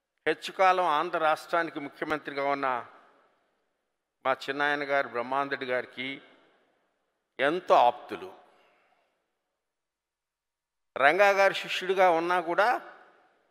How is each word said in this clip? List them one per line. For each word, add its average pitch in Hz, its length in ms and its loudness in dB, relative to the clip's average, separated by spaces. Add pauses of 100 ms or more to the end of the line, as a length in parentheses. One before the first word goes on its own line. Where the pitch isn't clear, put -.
(280)
హెచ్చుకాలం 185 580 0
ఆంధ్ర 165 320 0
రాష్ట్రానికి 160 600 -2
ముఖ్యమంత్రిగా 143 680 -6
ఉన్న 135 380 -2 (1400)
మా 131 80 0
చిన్నాయన 143 500 -4
గారు 139 240 -2
బ్రహ్మానందరెడ్డి 131 580 -6
గారికి 127 560 -8 (1160)
ఎంతో 170 340 0
ఆప్తులు. 107 600 0 (2750)
రంగా 175 320 6
గారి 196 240 4
శిష్యుడిగా 185 560 0
ఉన్నా 175 320 0
కూడా 190 540 -2 (560)